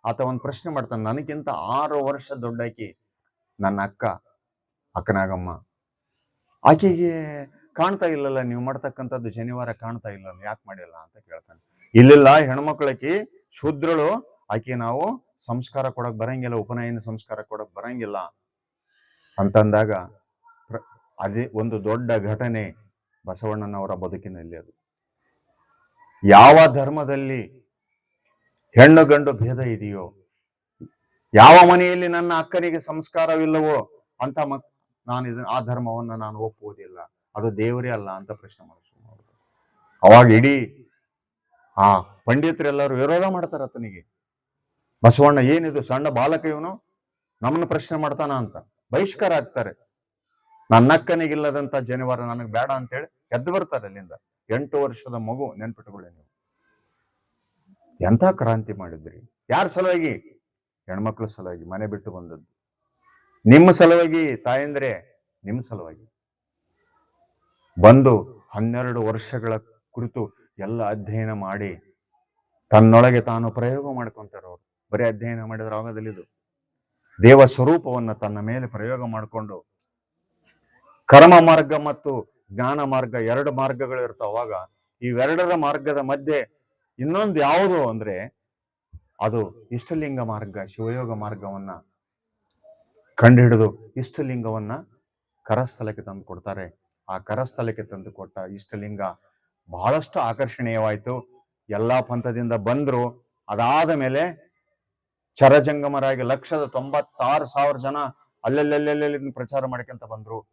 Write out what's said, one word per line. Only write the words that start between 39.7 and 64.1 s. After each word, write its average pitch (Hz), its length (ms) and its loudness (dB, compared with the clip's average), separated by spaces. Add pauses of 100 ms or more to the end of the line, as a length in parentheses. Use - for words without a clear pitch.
ಅವಾಗ 117 280 10
ಇಡೀ 127 540 2 (920)
ಆ 98 240 4
ಪಂಡಿತರೆಲ್ಲರೂ 143 960 -4
ವಿರೋಧ 151 280 -2
ಮಾಡ್ತಾರೆ 175 400 -4
ಆತನಿಗೆ. 110 380 -10 (1040)
"ಬಸವಣ್ಣ 139 360 6
ಏನಿದು 147 420 0
ಸಣ್ಣ 139 280 -6
ಬಾಲಕ 147 360 -2
ಇವನು, 160 380 -10 (580)
ನಮ್ಮನ್ನ 151 240 -4
ಪ್ರಶ್ನೆ 160 320 -8
ಮಾಡ್ತಾನ?" 147 340 -6
ಅಂತ 120 260 -8 (360)
ಬಹಿಷ್ಕಾರ 190 400 -2
ಆಗ್ತಾರೆ. 120 560 -6 (840)
"ನನ್ನ 117 220 6
ಅಕ್ಕನಿಗಿಲ್ಲದಂತ 151 840 -2
ಜನಿವಾರ 127 460 -6
ನನಗ್ 117 300 -12
ಬೇಡ" 123 200 -4
ಅಂತೇಳಿ 131 440 -10 (160)
ಎದ್ದು 127 200 -6
ಬರ್ತಾರೆ 160 340 -6
ಅಲ್ಲಿಂದ. 98 260 -20 (380)
ಎಂಟು 139 320 -4
ವರ್ಷದ 123 320 -8
ಮಗು, 120 400 -8
ನೆನ್ಪಿಟ್ಕೊಳ್ಳಿ 101 560 -16
ನೀವು. 78 200 -20 (1700)
ಎಂಥ 113 220 0
ಕ್ರಾಂತಿ 113 500 -2
ಮಾಡಿದ್ರಿ. 85 760 -20
ಯಾರ 185 180 0
ಸಲುವಾಗಿ? 175 440 -4 (760)
ಹೆಣ್ಮಕ್ಳ 104 380 -8
ಸಲುವಾಗಿ. 90 380 -16
ಮನೆ 95 240 -10
ಬಿಟ್ಟು 101 240 -12
ಬಂದದ್ದು 85 480 -20 (840)
ನಿಮ್ಮ 160 260 10
ಸಲುವಾಗಿ, 165 680 2